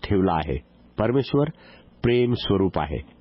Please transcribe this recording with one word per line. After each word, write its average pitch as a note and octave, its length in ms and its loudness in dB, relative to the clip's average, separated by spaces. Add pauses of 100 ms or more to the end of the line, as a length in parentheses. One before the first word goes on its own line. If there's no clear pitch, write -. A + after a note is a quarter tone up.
ठेवला F#2+ 280 2
आहे. D2 260 -2 (400)
परमेश्वर C#3 500 0 (540)
प्रेम A#2+ 300 2
स्वरूप G2 460 0
आहे. - 420 -8